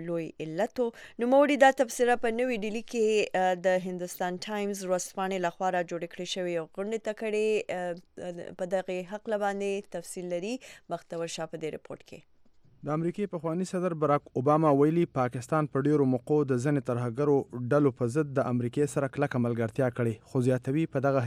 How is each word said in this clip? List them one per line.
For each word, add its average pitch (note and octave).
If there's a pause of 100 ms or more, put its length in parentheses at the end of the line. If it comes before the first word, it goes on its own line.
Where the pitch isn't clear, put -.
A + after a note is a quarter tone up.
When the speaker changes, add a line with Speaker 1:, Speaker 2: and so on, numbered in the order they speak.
Speaker 1:
لوی E3+ (200)
علت F3+
و. - (320)
نوموړي C4+ (100)
دا C4+ (120)
تبصره B3
په A3+
نوې B3
ډیلي A3
کې، A3+ (380)
آه، F#3 (140)
د F#3
هندوستان F3+
ټایمز G3+
ورځپاڼې F#3+
لخوا F#3
را F3+
جوړې E3+
کړې F3+
شوې F3+
یو D#3+
غونډې G#3+
ته G#3+
کړې، G#3+ (300)
آه، F3+ (640)
په F#3
دغې F#3 (140)
هکله G#3+
باندې G3
تفصیل F3+
لري G3 (360)
بختور E3+ (120)
شاه D#3+
په E3
دې D#3
رپورټ -
کې. - (680)
Speaker 2:
د C#3+
امریکې F3
پخوانی E3+
صدر F3+
براک C#3+ (120)
اوباما D3+
ویلي D3+ (140)
پاکستان C3+
په C3+
ډیرو D3
موقعو D3
د B2
ځینې D3
ترهګرو B2
ډلو C#3+
په B2
ضد D3
د B2+
امریکې A#2+
سره C3+
کلکه C#3
ملګرتیا A#2
کړې، A2+ (160)
خو C3
زیاتوي C3+
په C3+
دغه C3+